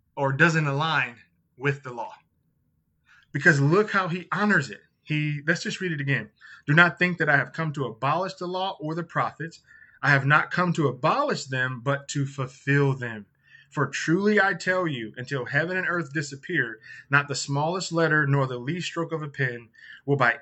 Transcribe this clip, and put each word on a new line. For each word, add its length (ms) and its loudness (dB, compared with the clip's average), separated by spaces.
or 160 0
doesn't 360 4
align 480 0
with 260 -2
the 80 -12
law. 220 -10
Because 280 4
look 320 4
how 160 0
he 240 -6
honors 380 2
it. 120 -16
He, 420 -4
let's 180 -2
just 180 -6
read 100 -4
it 100 -4
again. 280 -2
"Do 80 2
not 240 6
think 200 0
that 120 0
I 80 6
have 160 -2
come 200 -4
to 120 -4
abolish 500 -4
the 120 -10
law 320 -6
or 160 -6
the 80 -6
prophets. 580 -6
I 100 4
have 140 4
not 260 4
come 220 0
to 140 2
abolish 580 0
them, 380 -4
but 260 -2
to 160 -2
fulfill 720 0
them. 300 -8
For 160 -2
truly 520 2
I 140 2
tell 340 0
you, 300 -6
until 280 -6
heaven 300 -2
and 120 -2
earth 260 -4
disappear, 640 -4
not 180 2
the 80 -4
smallest 560 -4
letter 340 2
nor 220 2
the 100 -6
least 300 -6
stroke 240 -6
of 100 -6
a 60 -10
pen 420 -6
will 100 2
by 260 2